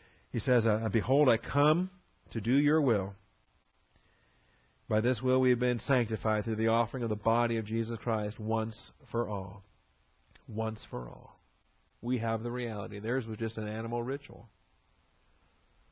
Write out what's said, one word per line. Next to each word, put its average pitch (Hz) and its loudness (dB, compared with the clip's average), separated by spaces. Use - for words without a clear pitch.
he 123 -2
says, 120 4
uh, 110 2
'Behold, 131 4
I 117 6
come 156 2
to 113 -6
do 113 2
your 147 4
will.' 101 2
By 107 2
this 117 2
will 127 4
we 131 4
have 123 4
been 123 0
sanctified 110 0
through 113 -2
the 110 2
offering 120 0
of 117 -2
the 107 -2
body 117 2
of 113 -2
Jesus 113 -4
Christ 107 -4
once 110 -4
for 117 -2
all." 101 -8
Once 110 -4
for 123 -8
all. - -18
We 123 0
have 113 -2
the 120 -4
reality. 107 -6
Theirs 113 -2
was 110 -6
just 113 -4
an 107 -4
animal 113 -4
ritual. 120 -10